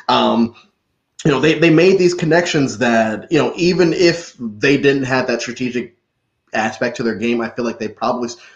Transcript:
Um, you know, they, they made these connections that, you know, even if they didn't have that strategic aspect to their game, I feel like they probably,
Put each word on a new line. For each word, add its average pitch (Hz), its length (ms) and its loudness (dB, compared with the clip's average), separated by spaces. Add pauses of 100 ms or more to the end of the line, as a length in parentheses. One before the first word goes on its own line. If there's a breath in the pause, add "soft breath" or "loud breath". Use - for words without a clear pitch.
Um, 113 480 0 (720 soft breath)
you 160 60 4
know, 135 80 0
they, 151 200 2
they 165 100 4
made 175 300 6
these 175 140 4
connections 156 680 0
that, 113 520 0
you 160 60 2
know, 127 180 0
even 175 380 2
if 170 460 0
they 123 380 0
didn't 139 260 2
have 127 240 -2
that 120 140 -2
strategic 120 540 -6 (580)
aspect 113 440 -4
to 123 60 -6
their 113 120 -2
game, 117 260 -2
I 113 80 -6
feel 120 160 -6
like 113 120 -6
they 107 100 -8
probably, 120 420 -6 (260 soft breath)